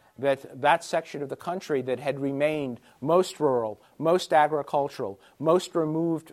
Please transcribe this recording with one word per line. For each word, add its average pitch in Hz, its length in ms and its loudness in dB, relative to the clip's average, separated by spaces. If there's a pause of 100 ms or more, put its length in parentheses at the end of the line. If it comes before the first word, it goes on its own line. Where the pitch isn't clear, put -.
(180)
that 135 440 -2
that 156 200 4
section 160 400 -6
of 139 60 -6
the 135 80 -8
country 170 460 -4
that 123 180 -4
had 139 180 -4
remained 139 640 -2 (200)
most 175 380 2
rural, 123 420 0 (180)
most 165 340 0
agricultural, 143 880 0 (180)
most 165 380 2
removed 160 560 -2